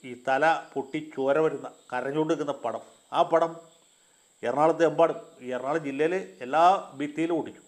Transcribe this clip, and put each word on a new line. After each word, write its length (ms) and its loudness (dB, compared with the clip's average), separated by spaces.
ഈ 20 -10
തല 200 2
പൊട്ടി 260 -6
ചോര 320 0
വരുന്ന, 220 -4
കരഞ്ഞുകൊണ്ട് 420 -2
നിൽക്കുന്ന 220 -4
പടം, 180 -6
ആ 40 2
പടം 200 2
എറണാകുളത്ത് 420 2
എമ്പാടും, 300 2
ഈ 120 -12
എറണാകുളം 320 -4
ജില്ലയിൽ 260 0
എല്ലാ 180 4
ഭിത്തിയിലും 400 -4
ഒട്ടിച്ചു 280 -10